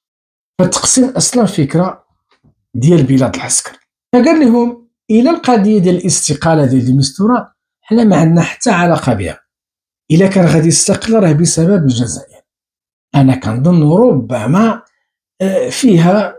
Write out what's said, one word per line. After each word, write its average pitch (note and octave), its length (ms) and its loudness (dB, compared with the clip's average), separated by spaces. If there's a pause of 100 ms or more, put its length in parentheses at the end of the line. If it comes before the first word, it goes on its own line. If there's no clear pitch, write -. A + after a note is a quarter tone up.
(580)
فالتقسيم - 460 0
أصلا B3 400 -2
فكرة E3+ 600 -2 (680)
ديال D3+ 280 2
بلاد B2+ 320 0
العسكر. - 440 -8 (340)
فقال D4+ 280 2
لهم: A#3+ 480 0 (220)
"إلا A#3 200 2
القضية A3 480 0
ديال F3+ 180 2
الاستقالة D#3+ 720 -2
ديال B2 180 0
دي B2+ 80 0
ميستورا G3 600 -2 (280)
حنا A3+ 240 0
ما F#3+ 120 4
عندنا E3 260 2
حتى - 280 -6
علاقة E3+ 440 0
بها، F#2 260 -8 (680)
إلا E3+ 160 2
كان F#3+ 200 0
غادي D#3+ 220 2
يستقل G3 460 -2
راه F#3+ 180 2
بسبب E3 520 0
الجزائر." - 560 -4 (720)
أنا C3 220 2
كنظن D3 560 0
ربما، E3 920 0 (580)
آه، F#3 280 -2
فيها F#3+ 720 0